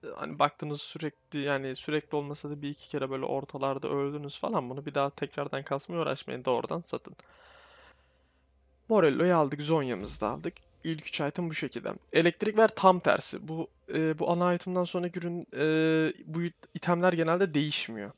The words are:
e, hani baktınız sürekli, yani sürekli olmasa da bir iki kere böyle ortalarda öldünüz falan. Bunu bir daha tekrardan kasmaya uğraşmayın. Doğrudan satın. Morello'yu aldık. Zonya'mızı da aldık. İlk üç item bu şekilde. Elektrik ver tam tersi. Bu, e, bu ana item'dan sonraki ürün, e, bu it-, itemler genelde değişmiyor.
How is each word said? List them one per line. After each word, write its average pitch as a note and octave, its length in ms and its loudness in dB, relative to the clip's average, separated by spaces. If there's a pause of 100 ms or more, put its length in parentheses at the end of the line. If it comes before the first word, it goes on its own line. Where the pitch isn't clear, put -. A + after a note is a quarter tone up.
e, - 20 -10 (100)
hani D3+ 220 -8
baktınız D3 440 0
sürekli, - 580 -8
yani C3+ 360 -2
sürekli D3+ 400 -4
olmasa D3 340 -6
da D3 120 -8
bir C#3+ 60 -6
iki - 200 -12
kere C3+ 220 -4
böyle C3+ 140 -4
ortalarda C3+ 640 -2
öldünüz C#3+ 500 -4
falan. E3+ 320 0
Bunu C#3 160 -8
bir C#3+ 80 -10
daha C#3 160 2
tekrardan C#3 520 -6
kasmaya D#3 400 -4
uğraşmayın. C3 420 -4
Doğrudan B2+ 360 0
satın. - 360 -10 (1700)
Morello'yu F3 480 6
aldık. D3 260 2
Zonya'mızı C3 580 0
da G#2+ 80 0
aldık. D#3 260 -4 (300)
İlk D#3+ 220 -4
üç - 140 -6
item E3 300 -2
bu D#3 40 -8
şekilde. - 400 -6 (180)
Elektrik F3 440 2
ver A3 200 8
tam F#3 240 6
tersi. - 480 0
Bu, D#3+ 200 -6 (240)
e, D#3 260 2
bu E3 120 0
ana F3 240 2
item'dan F3+ 300 -2
sonraki F3 340 -4
ürün, E3+ 280 -6 (100)
e, D#3+ 560 4 (140)
bu D#3+ 160 -4
it-, - 320 -6
itemler F3 380 2
genelde E3 420 2
değişmiyor. A2+ 640 0